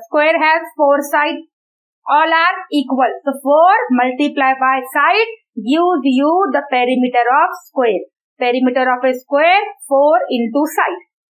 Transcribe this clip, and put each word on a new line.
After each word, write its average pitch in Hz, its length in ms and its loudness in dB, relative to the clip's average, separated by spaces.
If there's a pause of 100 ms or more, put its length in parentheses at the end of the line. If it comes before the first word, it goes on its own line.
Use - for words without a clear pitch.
square 220 280 0 (100)
has 330 140 0 (140)
four 285 240 2 (100)
sides. 302 380 -2 (580)
All 311 300 0
are 349 200 2 (140)
equal. 269 440 -2 (100)
So 277 80 -4 (100)
four 320 340 4 (160)
multiply 254 680 0
by 262 220 0 (120)
side 370 360 2 (260)
gives 302 480 0
you 277 280 2 (200)
the 285 180 -2
perimeter 247 640 0
of 311 220 2 (140)
square. 233 360 -2 (340)
Perimeter 254 540 0
of 247 160 -2
a 254 60 0
square, 320 500 0 (240)
four 294 320 2 (100)
into 240 360 -2 (100)
side. - 240 -2 (380)